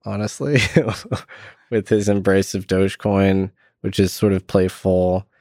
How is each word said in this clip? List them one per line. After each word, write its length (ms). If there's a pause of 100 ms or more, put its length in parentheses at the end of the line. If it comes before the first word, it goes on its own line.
honestly, 560 (560)
<laughs> 540
with 180
his 200
embrace 460
of 120
Dogecoin, 840 (300)
which 180
is 140
sort 220
of 120
playful. 800 (140)